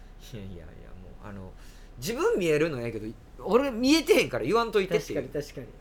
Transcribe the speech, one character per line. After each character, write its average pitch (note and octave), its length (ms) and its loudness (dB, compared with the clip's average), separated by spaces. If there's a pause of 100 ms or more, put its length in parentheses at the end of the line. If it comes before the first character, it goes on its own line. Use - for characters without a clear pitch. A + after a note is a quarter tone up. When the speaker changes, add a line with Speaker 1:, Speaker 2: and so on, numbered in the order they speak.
(300)
Speaker 1:
て。 A2+ 80 -12
「い - 20 -12
や G2 60 -12
い - 40 -10
や F2+ 40 -10
い E2+ 40 -12
や、 E2 60 -14
も D#2+ 40 -14 (560)
う、 G#2 40 -12
あ G#2 40 -12
の、 F#2 200 -12 (460)
自 D#3+ 160 -4
分 G4 240 2
見 F3 80 2
え D3+ 120 6
る D#3+ 120 2
の B2+ 100 -4
え A#2 80 -2
え A2+ 40 -4
け A2 80 -4
ど、 G#2+ 60 -8 (340)
俺 C4 300 2
見 B3+ 240 4
え D#4+ 80 6
て A#3+ 120 6
へ B3 100 6
ん C3 40 -4
か A#2 100 -2
ら A2 60 -2
言 E3 100 2
わ A#3 100 4
ん A3 80 -6
と G#3 80 4
い F#3+ 80 0
て」 E3+ 100 2
っ D3+ 60 -6
て - 80 -8
い D3+ 60 -2
う。 B2+ 100 -4
Speaker 2:
確 - 40 -16
か D3+ 60 -4
に、 C#3 60 -4
確 - 100 -14
か C#3+ 60 -12
に。 A#2+ 60 -12 (140)